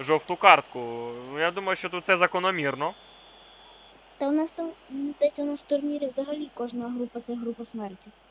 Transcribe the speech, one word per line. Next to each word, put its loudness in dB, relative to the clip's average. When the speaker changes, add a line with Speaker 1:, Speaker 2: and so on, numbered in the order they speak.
Speaker 1:
жовту 0
картку. 6
Я 2
думаю, -4
що -8
тут -6
це 4
закономірно. 0
Speaker 2:
Та 0
у 2
нас 2
там, -6
мені -6
здається, 0
у -2
нас -4
в -20
турнірі 0
взагалі -6
кожна -6
група — -6
це -8
група -8
смерті. -12